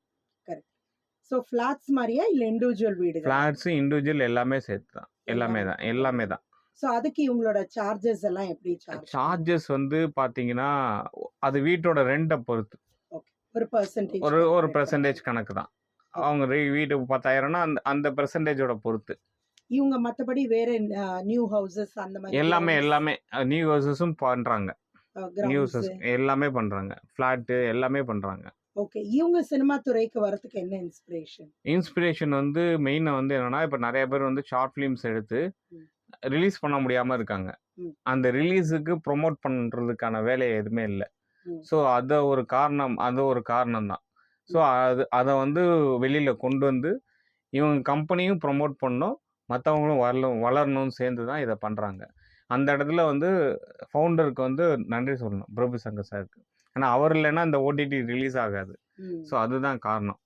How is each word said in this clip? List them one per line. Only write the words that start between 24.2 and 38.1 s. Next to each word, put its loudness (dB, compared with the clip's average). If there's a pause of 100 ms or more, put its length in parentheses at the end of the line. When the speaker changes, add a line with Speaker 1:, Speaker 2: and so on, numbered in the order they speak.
Speaker 1:
ஆ, -8
Speaker 2:
நியூ 2
Speaker 1:
கிரவுண்ட்ஸ். -4
Speaker 2:
ஹவுசஸ் -4
எல்லாமே 0
பண்றாங்க. -4
ஃபிளாட் 0
எல்லாமே 0
பண்றாங்க. -6 (300)
Speaker 1:
ஓகே. -6
இவங்க 2
சினிமா 0
துறைக்கு 0
வரதுக்கு -6
என்ன -6
இன்ஸ்பிரேஷன்? -12 (140)
Speaker 2:
இன்ஸ்பிரேஷன் 0
வந்து 0
மெயினா 2
வந்து 0
என்னன்னா, 0
இப்ப -2
நிறைய 0
பேர் 0
வந்து 0
ஷார்ட் -2
ஃபிலிம்ஸ் -2
எடுத்து -2 (140)
Speaker 1:
ம். -20 (340)
Speaker 2:
ரிலீஸ் 0
பண்ண -2
முடியாம 0
இருக்காங்க. -4 (160)
Speaker 1:
ம். -12
Speaker 2:
அந்த 2